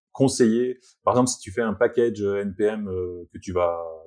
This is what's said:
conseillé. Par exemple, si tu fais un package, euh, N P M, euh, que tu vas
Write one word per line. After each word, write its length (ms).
conseillé. 680
Par 100
exemple, 160
si 80
tu 120
fais 120
un 120
package, 480
euh, 180
N 140
P 100
M, 240
euh, 440
que 60
tu 140
vas 300